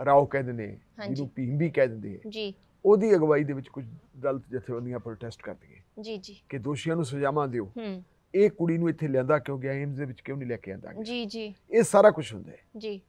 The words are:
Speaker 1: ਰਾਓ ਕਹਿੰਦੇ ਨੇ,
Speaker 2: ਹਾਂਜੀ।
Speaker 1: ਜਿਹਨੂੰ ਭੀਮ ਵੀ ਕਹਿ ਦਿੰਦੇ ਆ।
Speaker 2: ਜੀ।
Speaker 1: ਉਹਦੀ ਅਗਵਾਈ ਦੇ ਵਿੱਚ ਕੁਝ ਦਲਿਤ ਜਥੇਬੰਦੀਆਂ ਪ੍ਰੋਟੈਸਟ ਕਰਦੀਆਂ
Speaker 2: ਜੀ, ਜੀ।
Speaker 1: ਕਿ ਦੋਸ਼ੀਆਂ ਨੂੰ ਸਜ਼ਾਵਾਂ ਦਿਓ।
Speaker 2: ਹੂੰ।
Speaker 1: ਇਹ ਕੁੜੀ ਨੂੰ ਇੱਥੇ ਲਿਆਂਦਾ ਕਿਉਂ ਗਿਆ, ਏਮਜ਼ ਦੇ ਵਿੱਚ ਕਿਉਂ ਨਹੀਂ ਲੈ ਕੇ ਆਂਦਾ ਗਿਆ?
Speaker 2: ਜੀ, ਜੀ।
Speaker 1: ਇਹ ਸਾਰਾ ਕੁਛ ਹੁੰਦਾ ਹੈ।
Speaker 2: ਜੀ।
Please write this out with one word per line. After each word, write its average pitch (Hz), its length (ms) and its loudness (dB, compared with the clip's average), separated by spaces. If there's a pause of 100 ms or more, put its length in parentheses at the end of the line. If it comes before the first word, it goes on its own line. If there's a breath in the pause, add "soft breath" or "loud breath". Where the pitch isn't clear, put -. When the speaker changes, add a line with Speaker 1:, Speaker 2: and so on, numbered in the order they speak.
Speaker 1:
ਰਾਓ 139 220 6
ਕਹਿੰਦੇ 131 260 -2
ਨੇ, 104 260 -8 (200)
Speaker 2:
ਹਾਂਜੀ। 202 160 -6
Speaker 1:
ਜਿਹਨੂੰ 135 200 -6
ਭੀਮ 135 240 -4
ਵੀ 160 120 2
ਕਹਿ 135 180 2
ਦਿੰਦੇ 107 280 -10
ਆ। 220 120 -14
Speaker 2:
ਜੀ। 208 260 -8 (300)
Speaker 1:
ਉਹਦੀ 208 300 8
ਅਗਵਾਈ 151 300 4
ਦੇ 143 80 -4
ਵਿੱਚ 135 160 -10
ਕੁਝ 131 180 -12 (300)
ਦਲਿਤ 135 340 -4
ਜਥੇਬੰਦੀਆਂ 123 480 -6
ਪ੍ਰੋਟੈਸਟ 113 440 -12
ਕਰਦੀਆਂ - 600 -18
Speaker 2:
ਜੀ, 220 140 -10
ਜੀ। 190 320 -18
Speaker 1:
ਕਿ 139 100 -8
ਦੋਸ਼ੀਆਂ 147 380 -4
ਨੂੰ 170 80 -2
ਸਜ਼ਾਵਾਂ 139 440 -2
ਦਿਓ। 120 160 -4 (120)
Speaker 2:
ਹੂੰ। 196 280 -10 (300)
Speaker 1:
ਇਹ 196 160 6
ਕੁੜੀ 165 280 0
ਨੂੰ 170 100 2
ਇੱਥੇ 160 200 -2
ਲਿਆਂਦਾ 131 300 2
ਕਿਉਂ 139 200 -6
ਗਿਆ, 135 140 -6
ਏਮਜ਼ 139 260 -6
ਦੇ 147 60 -6
ਵਿੱਚ 127 160 -12
ਕਿਉਂ 139 180 -10
ਨਹੀਂ 127 100 -8
ਲੈ 117 80 -4
ਕੇ 95 160 -12
ਆਂਦਾ - 200 -14
ਗਿਆ? 220 100 -12
Speaker 2:
ਜੀ, 233 220 -6
ਜੀ। 214 300 -10 (160)
Speaker 1:
ਇਹ 226 120 6
ਸਾਰਾ 202 280 8
ਕੁਛ 117 240 -4
ਹੁੰਦਾ - 180 -14
ਹੈ। - 60 -20 (180)
Speaker 2:
ਜੀ। 208 320 -10